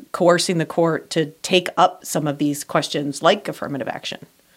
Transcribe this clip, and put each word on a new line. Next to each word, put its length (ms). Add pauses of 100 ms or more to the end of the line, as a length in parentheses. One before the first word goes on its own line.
(120)
coercing 460
the 80
court 440
to 160 (160)
take 340
up 280
some 240
of 100
these 240
questions 580
like 280
affirmative 400
action, 380 (300)